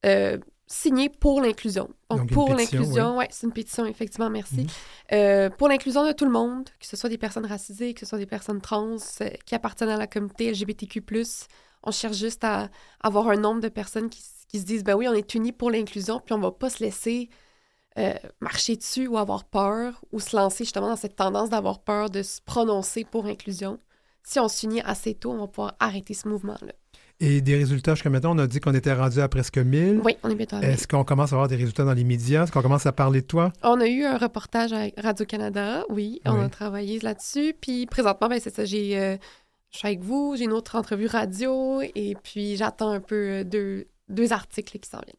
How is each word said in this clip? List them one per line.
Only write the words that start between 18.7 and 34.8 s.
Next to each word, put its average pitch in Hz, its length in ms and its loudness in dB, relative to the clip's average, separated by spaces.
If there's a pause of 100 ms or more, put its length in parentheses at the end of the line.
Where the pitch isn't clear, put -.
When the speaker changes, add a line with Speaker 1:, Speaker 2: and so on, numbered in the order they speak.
Speaker 1:
dessus 262 320 -4
ou 226 100 0
avoir 202 240 -2
peur 220 680 -2
ou 214 80 -6
se - 160 -4
lancer 196 260 2
justement 208 260 -4
dans 226 80 -2
cette 202 200 -10
tendance 202 340 0
d'avoir 196 300 -2
peur 208 300 -2
de 196 120 -6
se - 200 -10
prononcer 220 600 0
pour 220 220 -4
l'inclusion. » 202 560 -8 (420)
Si - 160 -2
on 240 80 4
s'unit 220 360 -2
assez 208 320 -4
tôt, 240 180 -6
on 233 60 -4
va 208 100 -6
pouvoir 202 320 -8
arrêter 202 340 -2
ce - 140 -8
mouvement-là. - 460 -6 (480)
Speaker 2:
Et 143 200 6
des 139 120 4
résultats, 143 400 2
jusqu'à 151 140 0
maintenant, 139 260 4
on 160 40 4
a 139 80 4
dit 127 140 0
qu'on 143 120 2
était 135 220 4
rendu 127 260 2
à 139 80 4
presque 131 300 0
mille. 156 440 4
Speaker 1:
Oui, 233 200 4
on 226 80 0
est 214 40 2
bientôt 208 220 -4
à 202 40 -2
mille. 135 100 2
Speaker 2:
Est-ce 131 180 0
qu'on 139 160 4
commence 139 280 2
à 135 40 2
avoir 135 120 4
des 131 80 0
résultats 123 280 2
dans 135 80 4
les 123 120 4
médias ? 123 400 4
Est-ce 160 80 -2
qu'on 139 100 4
commence 135 240 4
à 135 60 4
parler 135 280 4
de 135 60 -4
toi ? 170 260 2 (100)
Speaker 1:
On 240 160 6
a 233 80 4
eu 254 180 2
un 269 120 2
reportage 233 560 0
à 214 140 -2 (100)